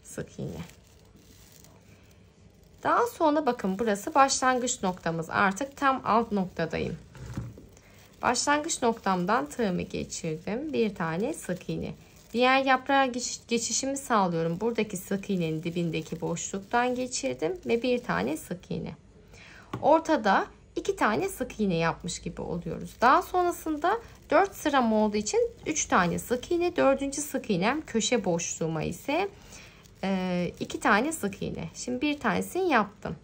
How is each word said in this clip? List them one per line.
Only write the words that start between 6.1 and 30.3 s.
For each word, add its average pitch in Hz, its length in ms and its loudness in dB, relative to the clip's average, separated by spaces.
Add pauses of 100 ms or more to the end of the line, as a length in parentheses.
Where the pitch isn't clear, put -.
noktadayım. 170 680 -2 (1200)
Başlangıç 294 600 0
noktamdan 220 640 2
tığımı 190 360 -2
geçirdim. 180 920 -6
Bir 220 220 2
tane 190 380 -2
sık - 360 -8
iğne. 165 240 -4 (400)
Diğer 262 320 4
yaprağa 269 400 4
geçiş-, 247 420 -4
geçişimi 233 500 0
sağlıyorum. 175 640 2
Buradaki 214 360 -2
sık 196 320 -4
iğnenin 160 340 0
dibindeki 165 580 -4
boşluktan 196 720 -2
geçirdim 254 680 -4
ve 233 160 2
bir 247 220 2
tane 208 340 -2
sık - 340 -10
iğne. 170 240 -6 (840)
Ortada 285 680 4 (280)
iki 359 200 -2
tane 294 340 0
sık - 300 -8
iğne 196 160 2
yapmış 165 440 -2
gibi - 220 -10
oluyoruz. 170 600 -8
Daha 277 200 8
sonrasında 349 760 0 (300)
dört 381 260 4
sıram 262 380 2
olduğu 214 240 2
için 453 340 0 (140)
üç - 200 -2
tane 180 340 2
sık 240 320 -2
iğne, 349 240 0
dördüncü 269 460 2
sık - 280 -6
iğnem 233 360 0
köşe 220 400 0
boşluğuma 170 580 -2
ise, 311 460 -2 (760)
e, 185 560 0